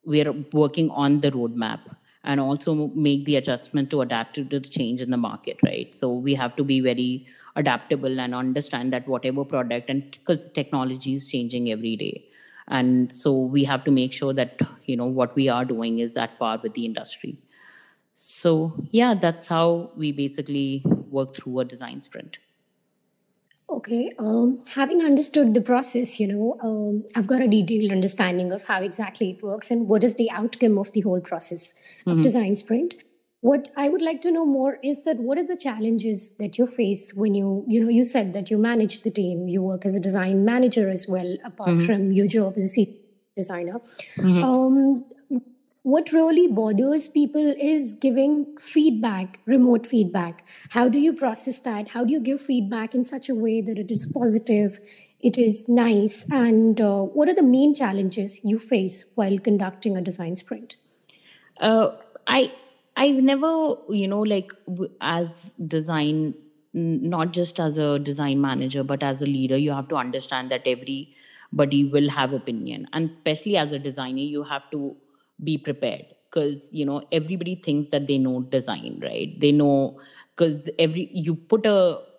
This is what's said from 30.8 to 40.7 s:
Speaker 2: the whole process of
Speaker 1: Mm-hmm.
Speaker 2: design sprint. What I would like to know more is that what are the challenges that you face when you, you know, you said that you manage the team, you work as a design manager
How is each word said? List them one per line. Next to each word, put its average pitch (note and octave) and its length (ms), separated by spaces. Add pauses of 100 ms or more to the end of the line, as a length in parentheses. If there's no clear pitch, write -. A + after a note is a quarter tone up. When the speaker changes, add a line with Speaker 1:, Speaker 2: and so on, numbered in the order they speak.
Speaker 2:
the G#3+ 100
whole F#3 200
process E3+ 520 (320)
of F3 80
Speaker 1:
Mm-hmm. E3 80
Speaker 2:
design G#3 340
sprint. B3 400 (540)
What C#4+ 220 (140)
I C#4+ 80
would F#4 160
like E4 160
to F4 60
know E4 140
more C4+ 280 (100)
is C#4+ 220
that D#4 120 (120)
what C#4+ 80
are F4 100
the F4 160
challenges A3 560 (220)
that G3+ 180
you B3 80
face G3+ 460
when G3+ 260
you, G3 80 (200)
you A3+ 160
know, A3+ 60
you A#3 140
said A#3 320
that G3 160
you G#3+ 60
manage A3 500
the A3 40 (100)
team, F3+ 340
you F#3+ 80
work F#3+ 260
as F#3+ 60
a G3+ 40 (100)
design F#3+ 360
manager A#3+ 400 (120)